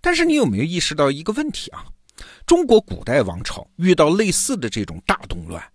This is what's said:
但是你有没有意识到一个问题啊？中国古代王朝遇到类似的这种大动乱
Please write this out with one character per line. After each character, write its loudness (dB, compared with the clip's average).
但 0
是 2
你 4
有 4
没 0
有 0
意 -2
识 -4
到 4
一 -4
个 -4
问 -4
题 -10
啊？ -18
中 4
国 6
古 -10
代 2
王 -4
朝 -10
遇 2
到 6
类 2
似 -2
的 -4
这 -6
种 -14
大 2
动 -8
乱 -10